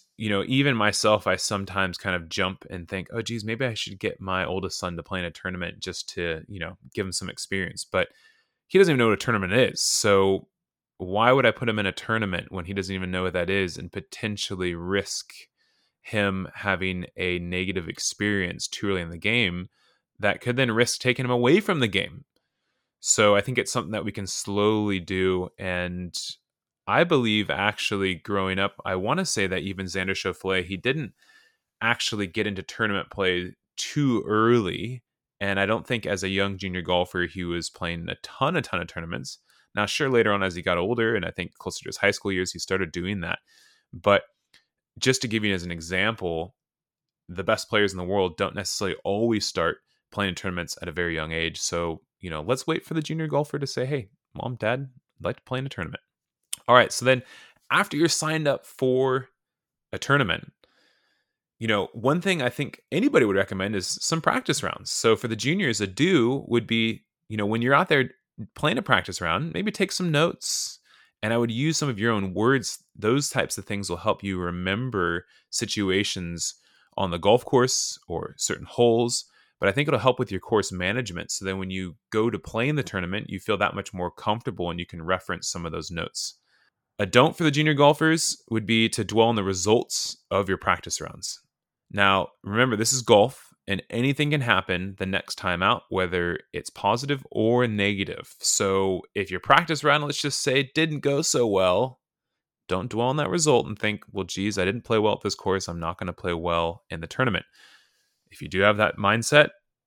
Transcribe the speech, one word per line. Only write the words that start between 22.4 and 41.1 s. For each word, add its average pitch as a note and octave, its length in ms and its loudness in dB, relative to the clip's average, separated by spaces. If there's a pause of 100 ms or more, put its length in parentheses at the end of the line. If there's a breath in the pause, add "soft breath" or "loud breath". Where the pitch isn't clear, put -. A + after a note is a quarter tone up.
So G#2 340 6
I G2+ 60 4
think B2+ 160 -2
it's - 160 -2
something G#2 180 -4
that G#2+ 140 -4
we G2+ 80 -6
can G2 140 -8
slowly G#2 720 0
do. F#2 480 0 (100)
And F2+ 580 -6 (680)
I B2+ 200 4
believe A2+ 440 2
actually G2 640 0
growing F#2+ 440 -2
up, G2 240 -2
I F#2+ 120 -2
wanna A#2+ 280 0
say G#2 240 -2
that F2+ 140 -2
even F#2+ 240 -6
Xander F#2 260 -2
Schauffele, F#2 540 -2
he F#2+ 100 -6
didn't C3 380 -4 (680 soft breath)
actually A2 460 -2
get G2+ 180 -2
into G2 160 -6
tournament G2+ 480 -4
play F2+ 460 -2 (220)
too C3+ 500 0
early. A2 720 2 (380)
And G2 220 0
I G2 40 4
don't G#2+ 220 0
think A#2 180 -4
as F#2+ 180 -2
a F#2+ 60 -2
young G2 280 -2
junior F2+ 240 -6
golfer, F2 440 0
he F2+ 200 -8
was E2+ 240 -4
playing E2+ 400 -8
a E2 60 -4
ton, - 420 -2
a D3 40 0
ton F#2 200 -4
of F2 60 -8
tournaments. E2+ 500 -10 (360 soft breath)
Now, G#2 120 -2
sure, C#3 240 -2
later A2 240 4
on G2+ 100 0
as F#2 120 -2
he F2 60 -8
got F2 160 0
older, A2+ 380 0